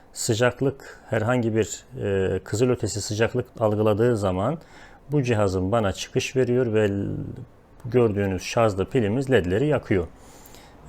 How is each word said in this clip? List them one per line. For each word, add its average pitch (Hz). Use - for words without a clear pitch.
sıcaklık, 123
herhangi 113
bir, -
e, 95
kızılötesi 110
sıcaklık 110
algıladığı 107
zaman 98
bu 143
cihazın 98
bana 107
çıkış -
veriyor 123
ve 107
gördüğünüz 101
şarjlı 101
pilimiz 127
ledleri 104
yakıyor. 110